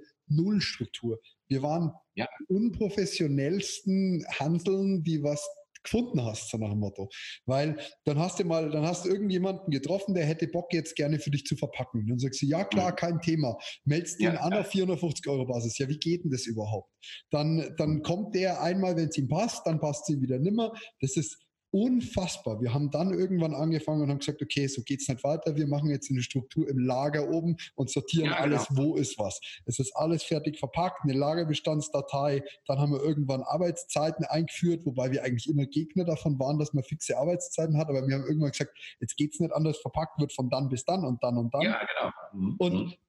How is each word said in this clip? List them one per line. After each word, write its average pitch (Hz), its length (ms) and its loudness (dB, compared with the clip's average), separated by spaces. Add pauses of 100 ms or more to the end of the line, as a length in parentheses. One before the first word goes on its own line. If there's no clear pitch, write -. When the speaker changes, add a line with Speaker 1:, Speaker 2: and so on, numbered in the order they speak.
(280)
Speaker 1:
null 175 320 4
Struktur. - 600 -4 (280)
Wir 135 140 0
waren 160 300 0 (220)
Speaker 2:
Ja. - 140 -4 (200)
Speaker 1:
unprofessionellsten 190 1800 0 (140)
Hanseln, 185 640 2
die 156 200 0
was 147 220 -2 (380)
gefunden 233 420 0
hast, 110 260 -6
so 113 80 -4
nach 107 120 -2
dem 104 100 0
Motto. 98 280 -4 (380)
Weil 147 320 0 (260)
dann 147 140 2
hast 180 220 0
du 190 40 4
mal, 165 260 0
dann 151 140 0
hast 175 200 -2
du 180 60 0
irgendjemanden 190 600 0
getroffen, 190 440 0
der 165 120 2
hätte 160 220 0
Bock, 175 240 -4
jetzt 165 240 -2
gerne 151 220 2
für 147 120 -4
dich 139 160 -2
zu 143 100 0
verpacken. 123 520 -4
Dann 123 100 0
sagst 131 240 0
du, 143 40 2
„Ja, 160 180 2
klar, 180 280 2
Speaker 2:
Mhm. - 40 -4
Speaker 1:
kein 170 240 0
Thema.“ 151 360 2 (280)
Meldest 165 360 2
Speaker 2:
Ja, 175 120 4
Speaker 1:
den 160 40 0
an 170 180 0
Speaker 2:
ja. 208 60 4
Speaker 1:
auf - 80 -4
vierhundertfünfzig 180 600 0
Euro 131 180 0
Basis. 120 320 -2
Ja, 135 100 0
wie 147 100 -2
geht 170 260 0
denn 160 60 0
das 123 160 -2
überhaupt? 107 440 -4 (400)
Dann, 151 480 2
dann 151 240 2
kommt 202 320 -2
der 180 260 2
einmal, 180 360 2
wenn's 160 200 0
ihm 135 120 0
passt, 196 380 0
dann 160 140 2
passt's 147 300 -2
ihm 139 100 2
wieder 127 180 2
nimmer. 220 340 2 (280)
Das 135 160 -2
ist - 220 -4 (320)
unfassbar. 196 920 0
Wir 117 100 0
haben 143 180 0
dann 180 220 0
irgendwann 175 420 2
angefangen 156 460 0
und 143 80 2
haben 139 120 0
gesagt, 151 200 -4
„Okay, 143 280 0
so 135 160 -4
geht's 135 220 -4
nicht 123 160 -2
weiter. 156 320 0
Wir 151 120 2
machen 147 240 2
jetzt 139 200 -2
eine 127 120 2
Struktur 135 440 -2
im 135 120 0
Lager 139 500 2
oben 165 280 2 (180)
und 127 160 -2
sortieren 151 400 2
Speaker 2:
Ja, 131 100 0
Speaker 1:
alles, 143 280 2
Speaker 2:
genau. 139 180 2
Speaker 1:
wo 156 100 2
ist - 220 0
was.“ 98 200 -2 (280)
Es - 120 -4
ist 131 160 -2
alles 156 280 2
fertig 151 360 -2
verpackt, 175 440 -2
eine 139 100 2
Lagerbestandsdatei. 143 1300 0 (240)
Dann 135 120 2
haben 147 140 4
wir 135 100 0
irgendwann 139 400 2
Arbeitszeiten 160 840 0
eingeführt, 165 600 0
wobei 127 260 0
wir 135 100 0
eigentlich 123 240 0
immer 143 200 2
Gegner 156 400 0
davon 151 320 0
waren, 139 200 2
dass 151 140 0
man 139 120 2
fixe 135 340 -4
Arbeitszeiten 165 580 0
hat. 156 140 2
Aber 135 180 2
wir 135 60 2
haben 135 100 -2
irgendwann 151 280 2
gesagt, - 220 -4 (240)
„Jetzt - 200 -6
geht's 147 200 0
nicht 160 140 0
anders. 151 240 0
Verpackt - 420 -4
wird 147 140 0
von 127 160 -2
dann 135 220 0
bis 123 160 -2
dann 180 180 0
und 127 180 0
dann 120 140 2
und 117 160 0
dann.“ 143 120 2
Speaker 2:
Ja, 214 200 0
genau. - 280 -2 (200)
Mhm. 98 240 -2
Speaker 1:
Und 180 160 2
Speaker 2:
Mhm. - 220 -2 (140)